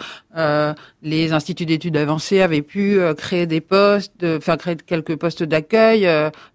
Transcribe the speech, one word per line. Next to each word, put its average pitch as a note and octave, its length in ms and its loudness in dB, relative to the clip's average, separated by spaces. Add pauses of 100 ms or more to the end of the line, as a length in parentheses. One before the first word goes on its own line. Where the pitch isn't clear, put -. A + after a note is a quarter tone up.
(380)
Euh, D3+ 380 0 (260)
les D#3+ 320 -2
instituts D#3+ 320 -4
d'études D#3 320 -2
avancées D#3 440 0
avaient D#3+ 200 2
pu, G3 380 0
euh, D#3+ 160 0
créer F3 320 -4
des D#3+ 140 -2
postes, G3+ 600 2
euh, E3 160 0
enfin, D#3 200 0
créer E3+ 180 -6
quelques D#3+ 400 -4
postes E3 260 -4
d'accueil, G#3 640 2
euh, D#3 240 2 (260)